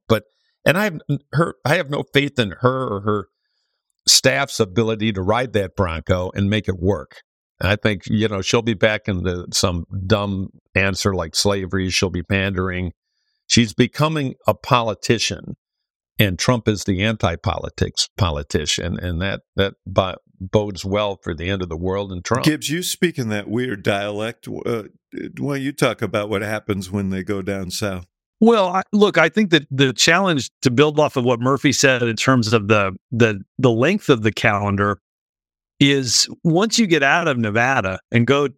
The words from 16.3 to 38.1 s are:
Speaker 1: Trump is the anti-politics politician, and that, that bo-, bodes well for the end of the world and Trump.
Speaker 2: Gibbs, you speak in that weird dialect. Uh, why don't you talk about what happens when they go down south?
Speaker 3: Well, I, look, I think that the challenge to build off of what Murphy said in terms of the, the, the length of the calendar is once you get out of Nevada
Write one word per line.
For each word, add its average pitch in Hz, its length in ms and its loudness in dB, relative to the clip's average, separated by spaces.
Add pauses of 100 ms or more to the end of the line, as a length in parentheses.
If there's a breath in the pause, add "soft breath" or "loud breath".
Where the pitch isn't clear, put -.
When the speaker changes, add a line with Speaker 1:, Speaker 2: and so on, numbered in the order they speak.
Speaker 1:
Trump 120 300 0
is 104 160 0
the 95 180 0
anti-politics - 1160 -4
politician, 80 800 -2
and 85 220 -6
that, 95 200 -4 (160)
that 98 180 -2 (120)
bo-, 95 300 0 (240)
bodes 98 440 -2
well 101 380 -2
for 92 120 -6
the 85 160 -6
end 98 100 -4
of 90 80 -6
the 82 80 -8
world 95 360 -4
and 90 120 -10
Trump. 131 200 -2
Speaker 2:
Gibbs, 151 260 -2
you 170 120 -4
speak - 360 -4
in 120 120 -4
that 104 180 -6
weird 110 340 -6
dialect. 104 640 -4
Uh, 110 360 -6 (540)
why 139 180 -4
don't 139 60 -6
you 139 100 -4
talk 117 280 -2
about 104 300 -4
what 101 120 -2
happens 104 480 -6
when 98 200 -2
they 95 140 -4
go 98 180 -4
down 95 280 -6
south? 92 360 -6 (360)
Speaker 3:
Well, 220 260 6
I, 190 140 -2 (100)
look, 202 260 4
I 165 100 6
think 208 220 0
that 151 200 4
the 135 220 2
challenge 165 580 2 (120)
to 131 80 4
build 147 280 2
off 147 200 2
of 120 60 2
what 120 160 2
Murphy 131 320 2
said 131 300 2
in 113 140 0
terms 117 380 2
of 101 140 2
the, 101 280 2 (140)
the, 113 300 2 (180)
the 131 120 4
length 139 380 2
of 120 140 6
the 107 100 2
calendar 101 640 0 (800)
is 139 480 2 (160)
once 180 340 2
you 226 80 4
get 160 160 2
out 160 240 2
of 139 120 0
Nevada 113 600 0 (140)